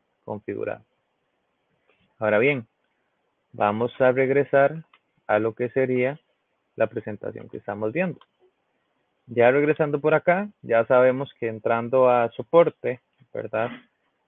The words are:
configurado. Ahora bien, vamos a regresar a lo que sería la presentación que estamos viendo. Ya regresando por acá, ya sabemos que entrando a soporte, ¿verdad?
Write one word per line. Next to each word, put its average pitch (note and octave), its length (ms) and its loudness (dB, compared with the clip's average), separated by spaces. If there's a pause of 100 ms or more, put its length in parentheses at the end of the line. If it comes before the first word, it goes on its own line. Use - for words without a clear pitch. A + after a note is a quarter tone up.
(240)
configurado. G#2+ 600 -10 (1300)
Ahora G#2+ 200 2
bien, B2+ 280 0 (840)
vamos A2 480 -2
a B2+ 100 6
regresar C#3 760 0 (440)
a G#2+ 100 2
lo A2 160 -2
que B2 160 -6
sería B2+ 480 -2 (560)
la A2+ 140 0
presentación G#2+ 600 -12
que A#2+ 100 -14
estamos G#2+ 340 -6
viendo. E3+ 260 -4 (1080)
Ya A#2+ 240 4
regresando D3 480 0
por D3+ 140 2
acá, F#3 340 0 (120)
ya A#2 260 0
sabemos B2+ 520 2
que A#2+ 80 -6
entrando A#2 640 0
a A#2+ 220 2
soporte, B2+ 680 0 (320)
¿verdad? A2+ 380 -4 (580)